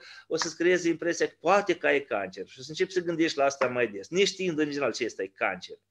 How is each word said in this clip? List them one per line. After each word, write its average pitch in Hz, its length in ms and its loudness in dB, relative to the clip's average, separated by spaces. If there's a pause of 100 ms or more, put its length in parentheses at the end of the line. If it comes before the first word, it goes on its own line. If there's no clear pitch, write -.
(280)
o 160 100 -2
să-ți 156 180 -4
creeze 170 340 2
impresia 160 380 0
că - 120 -20
poate 190 360 4
că 147 120 -2
ai 143 160 2
cancer. 98 440 -6
Și - 120 -20
o - 20 -18
să 131 80 -14
începi 180 220 -2
să 180 100 0
gândești 165 360 0
la 139 60 2
asta 135 240 2
mai 123 200 2
des, 101 220 -12
neștiind 185 500 0
în 151 100 2
general 139 240 -2
ce - 100 -4
este 98 320 -4
cancer. 92 420 -4 (140)